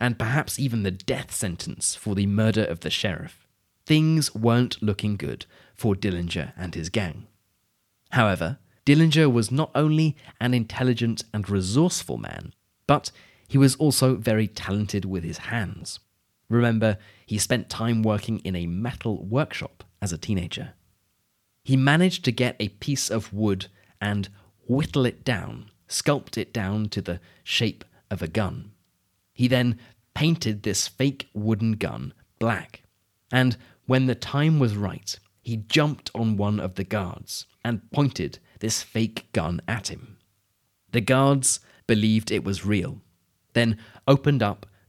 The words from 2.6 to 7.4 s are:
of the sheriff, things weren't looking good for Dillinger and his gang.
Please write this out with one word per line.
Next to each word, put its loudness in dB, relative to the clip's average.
of -6
the -6
sheriff, -6
things 4
weren't 2
looking 0
good -8
for 0
Dillinger -4
and -8
his -6
gang. -4